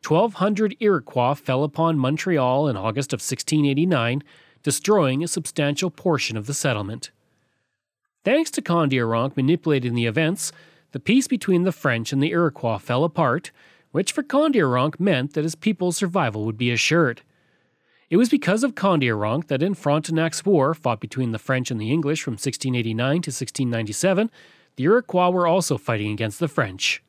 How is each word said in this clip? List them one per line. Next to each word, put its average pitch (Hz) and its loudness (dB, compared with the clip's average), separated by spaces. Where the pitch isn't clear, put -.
twelve 190 2
hundred 202 0
Iroquois 143 2
fell 139 -2
upon 160 0
Montreal 139 0
in 117 -2
August 110 -4
of 123 -6
sixteen 147 0
eighty-nine, 139 0
destroying 151 2
a 170 -4
substantial 151 -4
portion 139 -2
of 107 -8
the 143 -6
settlement. 113 -4
Thanks 311 2
to 233 -4
Kondiaronk 131 0
manipulating 135 0
the 120 0
events, 156 0
the 135 -8
peace 254 2
between 185 2
the 185 0
French 117 -2
and 135 2
the 165 0
Iroquois 143 0
fell 127 0
apart, 165 0
which - -2
for 302 -2
Kondiaronk 185 2
meant 143 0
that 151 -2
his 160 -4
people's 180 -2
survival 147 -2
would 110 -4
be 120 0
assured. 123 0
It 165 2
was 233 4
because 220 2
of 262 -2
Kondiaronk 127 0
that 135 0
in 196 0
Frontenac's 160 -2
War, 160 4
fought 117 -2
between 120 -4
the 113 -6
French 127 -2
and 117 -4
the 107 -2
English 156 -2
from 113 -6
sixteen 131 -4
eighty-nine 123 0
to 143 -8
sixteen 127 -4
ninety-seven, 143 0
the 127 -4
Iroquois 180 2
were 180 2
also 165 2
fighting 104 -2
against 104 -4
the 165 -2
French. 104 -2